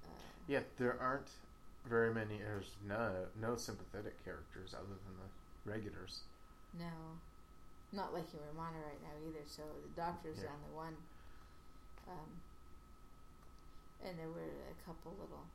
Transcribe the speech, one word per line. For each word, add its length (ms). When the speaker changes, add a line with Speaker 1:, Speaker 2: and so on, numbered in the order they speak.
Speaker 1:
Uh, 260
Speaker 2:
Yeah, 140
there 220
aren't 300
very 260
many, 260
there's 320
no, 240
no 140
sympathetic 680
characters 500
other 220
than 140
the 520
regulars. 500
Speaker 1:
No. 140
Not 200
liking 260
Romana 320
right 180
now 140
either, 200
so 160
the 380
doctor's 360
the 60
Speaker 2:
Yeah. 60
Speaker 1:
only 160
one. 200
Um, 220
and 140
there 80
were 240
a 40
couple 340
little 240